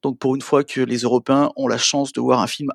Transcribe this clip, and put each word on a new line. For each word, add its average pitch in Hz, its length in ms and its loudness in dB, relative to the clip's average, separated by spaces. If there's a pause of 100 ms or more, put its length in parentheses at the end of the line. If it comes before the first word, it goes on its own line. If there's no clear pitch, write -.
Donc, 135 160 -4
pour 131 160 2
une 135 60 -6
fois 143 220 2
que - 160 -6
les 120 200 -2
Européens 127 560 2
ont 135 120 -4
la 117 100 0
chance - 360 -2
de 120 80 -2
voir 127 180 2
un 107 80 0
film 143 280 -6